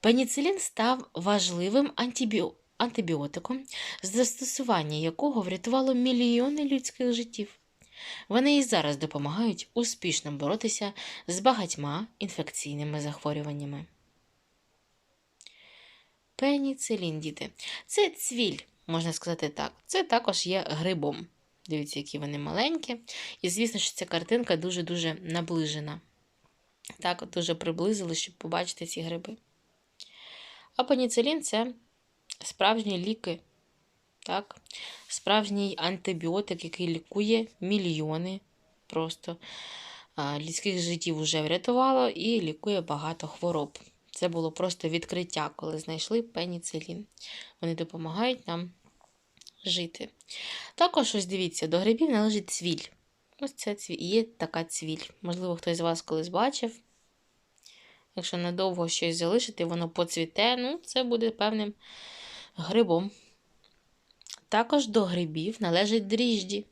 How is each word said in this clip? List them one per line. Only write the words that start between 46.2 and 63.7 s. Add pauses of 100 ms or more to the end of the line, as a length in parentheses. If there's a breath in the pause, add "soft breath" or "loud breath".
пеніцилін. (540 loud breath)
Вони
допомагають
нам (920)
жити. (640 loud breath)
Також,
ось
дивіться,
до
грибів
належить
цвіль. (580)
Ось
це
цві-,
є
така
цвіль. (200)
Можливо,
хтось
з
вас
колись
бачив. (1400 loud breath)
Якщо
надовго
щось
залишити,
воно
поцвіте,
ну,
це
буде
певним (800 loud breath)
грибом. (1400 loud breath)